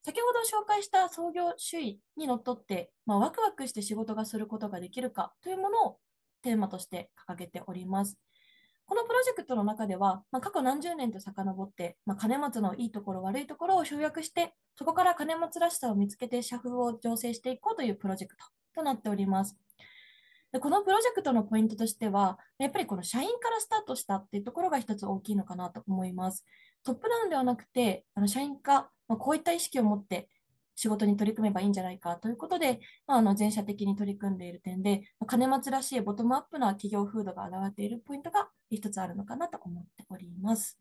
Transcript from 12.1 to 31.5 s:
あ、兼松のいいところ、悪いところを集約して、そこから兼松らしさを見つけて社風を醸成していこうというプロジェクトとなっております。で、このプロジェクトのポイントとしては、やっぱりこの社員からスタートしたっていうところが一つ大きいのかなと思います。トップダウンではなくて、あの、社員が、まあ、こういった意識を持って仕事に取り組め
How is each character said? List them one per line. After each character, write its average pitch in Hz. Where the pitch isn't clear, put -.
あ、 202
兼 240
松 240
の 196
い 240
い 214
と 202
こ 202
ろ、 185
悪 196
い 285
と 302
こ 330
ろ 381
を 330
集 294
約 302
し 320
て、 339
そ 262
こ 330
か 359
ら 349
兼 320
松 330
ら 339
し -
さ 240
を 202
見 202
つ 202
け 247
て 247
社 240
風 247
を 240
醸 233
成 240
し 226
て 254
い 254
こ 415
う 453
と 349
い 240
う 202
プ 202
ロ 190
ジ -
ェ -
ク -
ト -
と 320
な 277
っ 220
て 214
お 202
り 196
ま 190
す。 -
で、 254
こ 285
の 403
プ 381
ロ 427
ジ 466
ェ 466
ク 440
ト 269
の 220
ポ 208
イ 220
ン 220
ト 220
と 226
し 214
て 220
は、 196
や 269
っ 269
ぱ 403
り 349
こ 202
の -
社 240
員 480
か 466
ら 453
ス 440
タ 440
ー 427
ト -
し -
た 196
っ 196
て 202
い 202
う -
と 240
こ 339
ろ 370
が 294
一 220
つ 202
大 196
き 214
い 202
の 196
か 180
な 180
と -
思 185
い 180
ま 185
す。 -
ト 262
ッ 240
プ 440
ダ 466
ウ -
ン 349
で 302
は 262
な 247
く -
て、 -
あ 202
の、 202
社 254
員 285
が、 277
ま 226
あ、 -
こ 277
う 311
い 311
っ -
た 349
意 339
識 -
を 233
持 208
っ 202
て -
仕 220
事 208
に 202
取 208
り 220
組 214
め 202